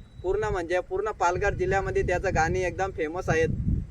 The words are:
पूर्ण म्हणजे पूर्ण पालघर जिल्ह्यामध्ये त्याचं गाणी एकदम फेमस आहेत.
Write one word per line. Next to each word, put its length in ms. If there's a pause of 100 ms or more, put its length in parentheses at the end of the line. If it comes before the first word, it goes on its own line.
(240)
पूर्ण 200
म्हणजे 360
पूर्ण 320
पालघर 420
जिल्ह्यामध्ये 500
त्याचं 320
गाणी 280
एकदम 280
फेमस 380
आहेत. 200 (420)